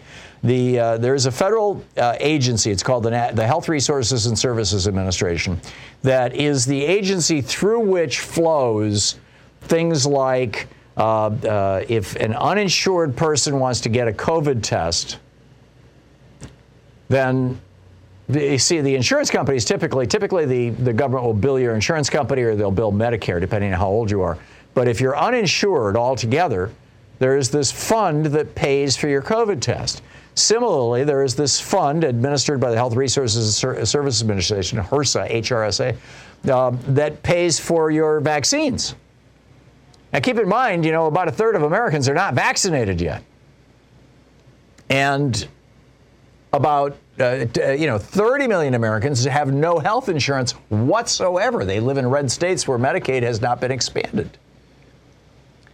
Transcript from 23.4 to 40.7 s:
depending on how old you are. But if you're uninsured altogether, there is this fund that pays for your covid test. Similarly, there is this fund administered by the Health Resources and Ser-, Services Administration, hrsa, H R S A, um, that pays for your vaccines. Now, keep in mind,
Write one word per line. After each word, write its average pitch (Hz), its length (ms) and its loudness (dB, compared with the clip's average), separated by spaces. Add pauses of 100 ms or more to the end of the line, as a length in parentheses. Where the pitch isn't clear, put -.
depending 98 320 -2
on 87 60 -2
how 98 80 2
old 104 240 0
you 101 100 0
are. 85 160 0 (380)
But 123 120 4
if 113 140 0
you're 131 160 0
uninsured 175 800 2
altogether, 120 720 0 (480)
there 131 200 2
is 131 120 0
this 143 220 0
fund 170 560 0
that 147 260 -2
pays 139 420 0
for - 120 -2
your 139 160 0
covid 214 380 0
test. - 420 -4 (320)
Similarly, 143 720 2
there 139 180 2
is 127 100 0
this 139 260 0
fund 165 440 0
administered 135 560 0
by 123 100 2
the 113 80 2
Health 123 180 0
Resources 123 500 0
and 107 100 0
Ser-, 127 320 -2
Services 139 340 0
Administration, 101 560 -2
hrsa, 110 500 0
H 113 240 -4
R 113 120 0
S 104 160 -2
A, 127 160 -2 (580)
um, 127 240 2 (120)
that 147 340 0
pays 175 360 2
for 160 300 0
your 156 300 2
vaccines. 156 760 -2 (1160)
Now, 143 80 0
keep 226 180 0
in 226 100 0
mind, 196 380 0